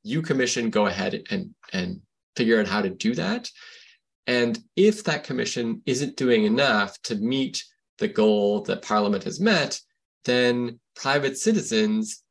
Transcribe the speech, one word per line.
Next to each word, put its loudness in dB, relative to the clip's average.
You -4
commission, 0
go 2
ahead -4
and, -6
and -4
figure 4
out 2
how 0
to -2
do -2
that." -4
And 0
if 4
that -2
commission -4
isn't -2
doing 4
enough 0
to -6
meet -2
the -2
goal 2
that -4
Parliament 0
has -8
met, 2
then 0
private -2
citizens 0